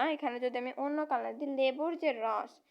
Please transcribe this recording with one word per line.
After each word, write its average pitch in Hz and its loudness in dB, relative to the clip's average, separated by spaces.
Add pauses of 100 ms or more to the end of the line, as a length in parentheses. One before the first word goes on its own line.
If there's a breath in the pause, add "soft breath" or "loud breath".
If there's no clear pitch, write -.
(100)
এখানে 277 -2
যদি 247 0
আমি 247 -4
অন্য 294 0
কালার 233 -2
দিই, 285 -4
লেবুর 269 2
যে 320 2
রস, 220 -2 (180 soft breath)